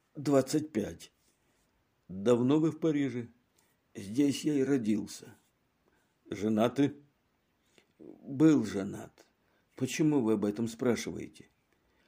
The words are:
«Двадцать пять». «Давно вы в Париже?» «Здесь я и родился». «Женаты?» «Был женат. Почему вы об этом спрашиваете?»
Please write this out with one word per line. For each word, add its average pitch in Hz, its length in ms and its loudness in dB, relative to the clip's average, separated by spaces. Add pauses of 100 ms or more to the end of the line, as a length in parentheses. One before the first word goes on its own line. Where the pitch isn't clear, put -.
(160)
«Двадцать 147 560 0
пять». 90 400 -6 (960)
«Давно 120 520 2
вы 156 100 2
в 156 100 -6
Париже?» 135 500 -2 (640)
«Здесь 120 480 -2
я 151 100 0
и 135 80 2
родился». 110 760 -2 (920)
«Женаты?» 117 640 2 (1040)
«Был 139 640 2
женат. 98 640 -8 (500)
Почему 147 460 0
вы 110 120 2
об 107 120 0
этом 113 220 -2
спрашиваете?» 104 840 -4 (580)